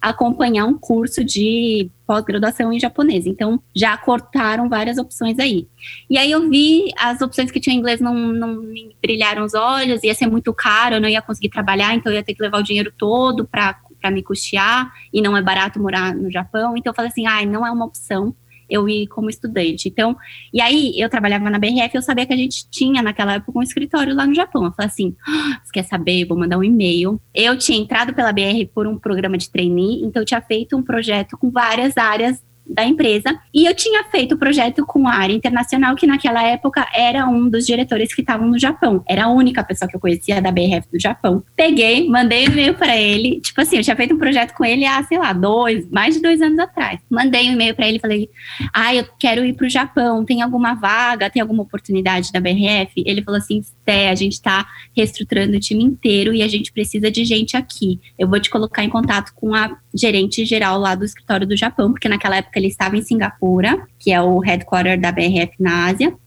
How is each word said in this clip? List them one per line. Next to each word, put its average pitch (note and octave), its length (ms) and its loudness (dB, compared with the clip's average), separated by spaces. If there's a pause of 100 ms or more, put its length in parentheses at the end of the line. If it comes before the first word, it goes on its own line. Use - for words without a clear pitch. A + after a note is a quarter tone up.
acompanhar A#3 640 0
um B3+ 80 2
curso A#3+ 500 -2
de G#3+ 640 0 (200)
pós-graduação G#3+ 680 -2
em A#3+ 60 -2
japonês, A#3+ 480 0
então G#3+ 340 -2 (140)
já G#3+ 200 2
cortaram A#3+ 720 -2
várias A#3 300 -2
opções A#3 400 -4
aí. A#3 300 0 (420)
E C4+ 80 2
aí C#4 140 2
eu D#4 180 2
vi D#4 480 4
as A#3+ 240 -2
opções B3+ 300 -2
que - 80 -2
tinha B3+ 160 0
em B3 40 2
inglês A#3 220 0
não, A#3+ 140 0
não A#3 400 -2
me A3 440 -14
brilharam G#3+ 460 -2
os G#3 80 -6
olhos, B3 500 0
ia A3 120 2
ser B3+ 100 0
muito A3+ 260 0
caro, A#3 440 2
eu G#3+ 60 0
não G#3+ 80 2
ia G#3+ 120 0
conseguir G#3 280 -6
trabalhar, G3+ 440 0
então A3+ 180 -2
eu G#3 40 0
ia G#3 80 -4
ter G#3 100 -8
que G3+ 80 -8
levar G#3 180 -2
o G#3 40 0
dinheiro G#3 320 -2
todo A#3+ 500 0
pra, G3+ 340 -4 (200)
pra F#3+ 120 -2
me G3 100 -2
custear, G#3 680 -2 (200)
e G#3 80 0
não G3+ 160 2
é G3+ 60 2
barato F#3+ 400 0
morar F#3+ 320 -2
no F#3 180 -4
Japão, A3 460 -4
então A#3+ 140 -4
eu A3+ 40 -8
falei A#3+ 140 -4
assim, A#3 160 -4
"Ai, G#3+ 220 0
não G#3+ 180 -2
é A#3 60 -4
uma A#3 140 -4
opção G#3 500 -6 (340)
eu G#3 180 0
ir G#3 200 -2
como G#3+ 240 -6
estudante." F#3 580 -4
Então, A3+ 260 0 (380)
e A#3+ 80 2
aí C4+ 360 2
eu A3+ 120 0
trabalhava G3+ 400 0
na G#3 80 0
B G#3 120 0
R B3 120 0
F, A#3 140 -2
eu C4 80 -2
sabia B3+ 220 -2
que C4 80 -2
a B3+ 40 0
gente C4 320 -4
tinha C4 320 0
naquela G#3 320 0
época G#3 240 -6
um A#3+ 60 0
escritório C#4+ 500 -2
lá C#4 140 0
no C#4+ 80 2
Japão. D#4 300 0
Eu - 80 -4
falei G#3 160 -4
assim, F#3 260 -4 (120)
"Ah, D4+ 360 -4
você - 80 -20
quer F#3 120 -4
saber? F3+ 380 0
Eu F3 60 -2
vou E3+ 100 -2
mandar F3 220 0
um F#3 40 2
e-mail." G3 560 2 (140)
Eu A#3 240 2
tinha B3 220 0
entrado A#3 340 -2
pela A#3 180 0
B G3+ 100 0
R G3 260 0
por G#3+ 180 -4
um G#3+ 120 -4
programa F#3+ 420 -2
de - 100 -10
trainee, F3+ 540 0
então A3 180 -4
eu G#3+ 40 -2
tinha A#3 160 -2
feito A3+ 360 -4
um C4 60 -2
projeto A3 520 -4
com B3 140 -2
várias A#3+ 480 0
áreas A3+ 460 0 (240)
da - 160 -2
empresa, B3+ 560 0 (140)
e D#4+ 140 6
eu F4+ 80 2
tinha G#4+ 300 0
feito C#4+ 280 0
o D4 60 -2
projeto C#4 480 2
com C4+ 200 2
a A#3+ 60 2
área G3 220 2
internacional, B3+ 600 0
que D#4 120 2
naquela C4+ 340 2
época A#3+ 420 0 (120)
era A#3+ 320 2
um A#3+ 200 2
dos A#3 160 0
diretores A#3 480 0
que - 100 -6
estavam A3+ 260 0
no A#3+ 100 4
Japão, A#3+ 500 2
era F#3+ 180 2
a A#3 40 2
única B3 340 4
pessoa F#3 240 -4
que - 80 -8
eu F#3 40 -6
conhecia F#3 420 0
da F#3 80 2
B F3 140 2
R F3+ 140 2
F E3+ 140 -6
do E3+ 80 -2
Japão. F#3+ 440 0 (120)
Peguei, C#4+ 540 4
mandei B3 400 4
um C#4 40 2
e-mail D4 200 4
pra C4+ 240 2
ele, G#3+ 420 2
tipo - 220 -4
assim, D#4+ 160 2
eu - 60 2
tinha A#3 120 2
feito C4+ 200 2
um - 20 0
projeto B3+ 380 0
com B3 100 0
ele A#3+ 180 2
há, C4+ 200 0
sei E4 160 0
lá, D4 120 0
dois, G#3+ 600 0
mais D#4+ 240 2
de D#4+ 80 -2
dois E4 180 4
anos D#4 160 2
atrás. C#4 500 -2
Mandei B3 420 2
um B3+ 40 2
e-mail A3+ 220 2
pra A3 120 0
ele A3 100 0
e G#3+ 40 -6
falei, G#3+ 280 -2 (440)
"Ah, A3+ 220 2
eu A#3+ 100 0 (140)
quero B3 260 2
ir B3 80 0
pro C4 160 -2
Japão, A#3+ 560 0
tem A#3+ 160 0
alguma A#3+ 320 0
vaga, A3 560 0
tem A3+ 140 0
alguma A3 180 -2
oportunidade F#3+ 720 -2
da - 80 -2
B F#3 100 0
R G3 160 2
F?" G3 400 0
Ele G3+ 160 -2
falou G3+ 160 -4
assim, G#3 240 -4 (240)
"Té, G3 240 2
a F#3 60 2
gente G3 260 -2
tá G3 240 0 (300)
reestruturando G#3 600 0
o G3+ 40 2
time G#3+ 240 -2
inteiro A3 500 2
e A3+ 80 0
a G#3+ 60 0
gente G#3 240 -4
precisa G#3+ 400 -2
de A3+ 120 -2
gente A3 320 0
aqui. G3 440 -2 (180)
Eu F#3 100 0
vou G3 120 2
te G#3 100 -4
colocar G#3+ 340 -2
em G#3 60 0
contato A3+ 460 -2
com G#3+ 180 -4
a A3 240 -2 (160)
gerente G3+ 520 0
geral G#3 340 0
lá F#3+ 160 0
do F#3+ 100 -4
escritório G3+ 400 -4
do G3 100 -2
Japão", A3 360 0
porque - 180 -2
naquela G3 280 0
época - 200 -4
ele F#3+ 100 0
estava G3 300 -2
em A3 40 0
Singapura, G3+ 840 0 (140)
que - 120 0
é F3 100 4
o F3+ 180 4
headquarter F3+ 600 0
da F3 120 0
B F3 140 -2
R F#3 140 2
F F3 200 -4
na F3 260 0
Ásia. G3+ 280 0 (140)